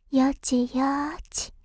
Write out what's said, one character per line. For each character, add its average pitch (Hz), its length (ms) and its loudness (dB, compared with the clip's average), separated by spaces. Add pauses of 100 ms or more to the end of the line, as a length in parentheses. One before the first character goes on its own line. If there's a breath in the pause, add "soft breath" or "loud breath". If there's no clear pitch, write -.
(160)
よ 269 260 4
ち 247 340 2
よ 277 400 -2 (140)
ち。 - 240 -6 (100)